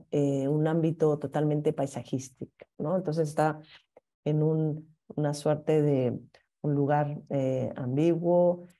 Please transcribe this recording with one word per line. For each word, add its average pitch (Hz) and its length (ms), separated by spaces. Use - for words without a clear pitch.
eh, 139 340
un 151 220
ámbito 160 500
totalmente 147 540
paisajístico, - 960
¿no? 156 160
Entonces 160 360
está 156 280
en 151 180
un, 156 520
una 147 180
suerte 151 480
de 127 380
un 151 140
lugar, 147 560
eh, 131 440
ambiguo, 170 920